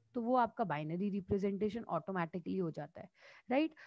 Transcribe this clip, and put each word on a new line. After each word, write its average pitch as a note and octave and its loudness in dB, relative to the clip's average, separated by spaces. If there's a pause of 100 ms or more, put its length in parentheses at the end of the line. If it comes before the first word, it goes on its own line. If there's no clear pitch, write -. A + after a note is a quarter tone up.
(140)
तो A#3+ -2
वो A#3+ 4
आपका A#3 2
binary E3 0
representation G3+ 0
automatically F3+ -2
हो F3 0
जाता D3 -10
है, - -14 (420)
right। D4+ 2 (120)